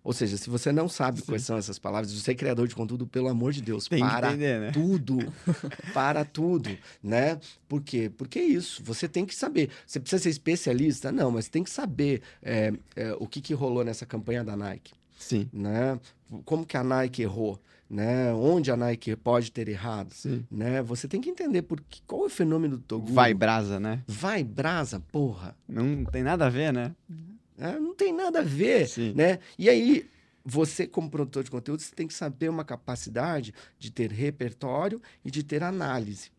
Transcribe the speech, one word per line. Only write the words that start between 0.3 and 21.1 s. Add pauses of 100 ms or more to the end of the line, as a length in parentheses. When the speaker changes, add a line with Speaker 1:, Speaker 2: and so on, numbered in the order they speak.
Speaker 1:
se
você
não
sabe
Speaker 2:
Sim.
Speaker 1:
quais
são
essas
palavras,
você
é
criador
de
conteúdo,
pelo
amor
de
Deus,
Speaker 2:
Tem
que
Speaker 1:
para
Speaker 2:
entender,
né?
Speaker 1:
tudo. (280)
Speaker 2:
<laughs>
Speaker 1:
Para
tudo, (340)
né? (300)
Por
quê?
Porque
é
isso,
você
tem
que
saber. (160)
Você
precisa
ser
especialista?
Não,
mas
tem
que
saber, (200)
é, (240)
é,
o
que
que
rolou
nessa
campanha
da
Nike, (240)
Speaker 2:
Sim.
Speaker 1:
né? (460)
Como
que
a
Nike
errou, (280)
né?
Onde
a
Nike
pode
ter
errado,
Speaker 2:
Sim.
Speaker 1:
né?
Você
tem